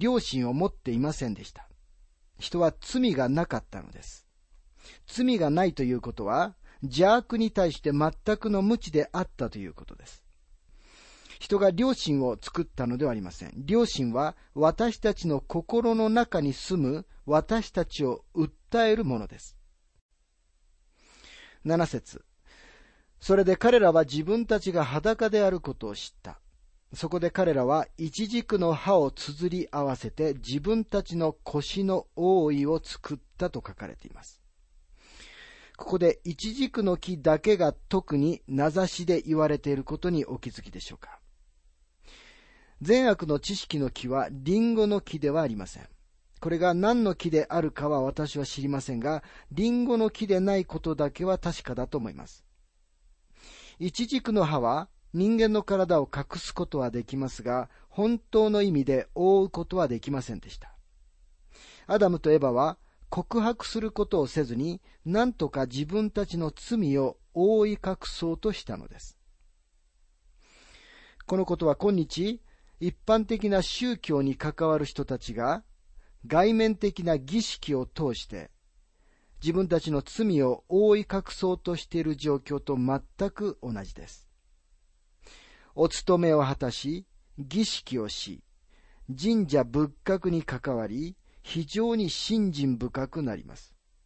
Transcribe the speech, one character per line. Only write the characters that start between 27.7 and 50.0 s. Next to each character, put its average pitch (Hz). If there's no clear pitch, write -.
イ 160
チ 208
ジ 233
ク 208
の 165
葉 190
を 139
綴 170
り -
合 143
わ 135
せ 113
て、 151
自 135
分 214
た 202
ち 170
の 160
腰 -
の 190
覆 170
い 143
を 156
作 -
っ -
た -
と -
書 95
か 104
れ 62
て -
い -
ま -
す。 -
こ -
こ 185
で 170
イ 170
チ 220
ジ 262
ク 226
の 180
木 170
だ 156
け 214
が 160
特 -
に 156
名 139
指 180
し 175
で 170
言 156
わ 156
れ 147
て 143
い 139
る 135
こ 151
と 180
に 156
お 127
気 120
づ -
き -
で 95
し -
ょ -
う -
か。 -
善 233
悪 180
の 147
知 196
識 -
の 131
木 -
は 127
リ 143
ン 233
ゴ 220
の 208
木 -
で 143
は 156
あ 143
り 113
ま 95
せ -
ん。 -
こ 165
れ 165
が 180
何 220
の 185
木 170
で 151
あ 170
る 156
か 147
は 139
私 143
は 139
知 -
り 139
ま 139
せ 131
ん 117
が、 143
リ 196
ン 240
ゴ 233
の 220